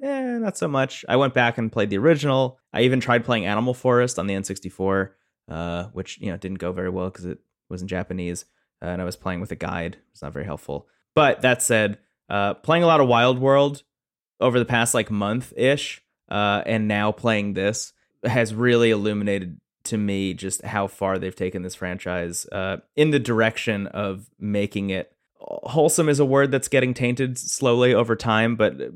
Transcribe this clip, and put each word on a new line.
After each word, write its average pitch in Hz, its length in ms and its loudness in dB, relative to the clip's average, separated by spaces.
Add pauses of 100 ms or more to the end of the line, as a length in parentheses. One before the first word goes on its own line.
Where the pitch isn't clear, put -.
eh, 262 360 -4
not 214 200 -4
so 170 100 -4
much. 135 400 -2
I 123 80 2
went 135 160 2
back 120 240 2
and 110 160 -2
played 107 160 0
the 101 100 -2
original. 135 600 2 (160)
I 117 80 2
even 127 180 4
tried 120 240 2
playing 113 220 0
Animal 110 280 0
Forest 123 440 2
on 87 80 -4
the 98 80 -2
N 98 100 -4
sixty-four, 95 720 -2 (340)
uh, 85 340 -6 (100)
which, - 240 -10
you 101 120 -8
know, 85 60 -6
didn't 95 220 -8
go 90 140 -4
very 92 180 -4
well 92 200 -4
'cause - 140 -16
it 87 140 -8 (320)
was 90 100 -10
in 92 80 -10
Japanese, 90 560 -6 (380)
uh, - 40 -10
and 90 140 -6
I 90 60 -6
was 90 100 -8
playing 90 240 -8
with 92 100 -10
a 82 60 -8
guide. 87 400 -8 (140)
It's - 120 -20
not 71 120 -12
very 69 100 -8
helpful. 71 440 -10 (260)
But 147 260 4
that 127 220 2
said, 107 360 2 (300)
uh, 101 260 -2
playing 170 280 0
a 170 40 4
lot 160 140 6
of 131 80 6
Wild 120 300 4
World 139 440 2 (580)
over 123 180 4
the 120 80 4
past, 120 280 2
like, 113 160 0
month-ish, 117 920 0 (280)
uh, 101 360 0
and 107 220 0
now 104 240 0
playing 104 420 -2
this 101 380 -2 (320)
has 113 300 0
really 117 360 4
illuminated 101 680 -2 (260)
to 113 140 -4
me 98 340 -2
just 92 300 -8
how 104 240 -4
far 95 320 -4
they've 92 180 -6
taken 92 260 -4
this 90 120 -10
franchise, 90 800 -6
uh, 95 240 -4 (200)
in 151 140 4
the 143 80 2
direction 113 720 0
of 98 500 -8
making 101 520 -4
it, 95 220 -6 (260)
wholesome 151 680 0
is 143 120 2
a 147 40 6
word 139 280 4
that's 131 160 -2
getting 127 260 2
tainted 127 420 -2
slowly 123 560 2
over 113 240 4
time, 113 400 2
but 107 180 2 (220)